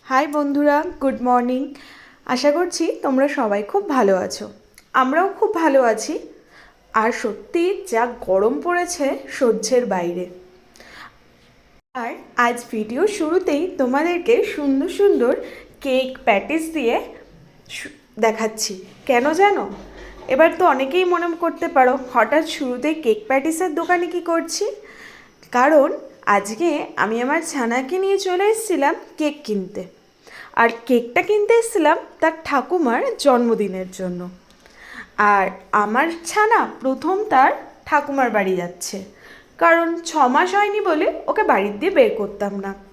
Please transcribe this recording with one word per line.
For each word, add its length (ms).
হাই 160
বন্ধুরা, 560
গুড 200
মর্নিং। 520
আশা 260
করছি 400
তোমরা 260
সবাই 360
খুব 260
ভালো 260
আছো, 340
আমরাও 460
খুব 160
ভালো 280
আছি। 360
আর 180
সত্যি 800
যা 160
গরম 340
পড়েছে 560
সহ্যের 540
বাইরে। 400
আর 220
আজ 340
ভিডিও 360
শুরুতেই 680
তোমাদেরকে 680
সুন্দর 440
সুন্দর 460
কেক 420
প্যাটিস 500
দিয়ে 280
শু-, 200
দেখাচ্ছি। 680
কেন 280
জানো? 360
এবার 300
তো 80
অনেকেই 400
মনে 220
করতে 280
পারো, 300
হঠাৎ 320
শুরুতেই 480
কেক 340
প্যাটিসের 480
দোকানে 320
কী 140
করছি? 440
কারণ 420
আজকে 600
আমি 260
আমার 200
ছানাকে 580
নিয়ে 180
চলে 260
এসেছিলাম 520
কেক 260
কিনতে। 400
আর 160
কেকটা 360
কিনতে 320
এসেছিলাম 440
তার 120
ঠাকুমার 600
জন্মদিনের 720
জন্য। 380
আর 320
আমার 360
ছানা 540
প্রথম 440
তার 280
ঠাকুমার 440
বাড়ি 260
যাচ্ছে, 480
কারণ 440
ছ 140
মাস 400
হয়নি 260
বলে 320
ওকে 160
বাড়ির 360
দিয়ে 120
বের 240
করতাম 440
না। 140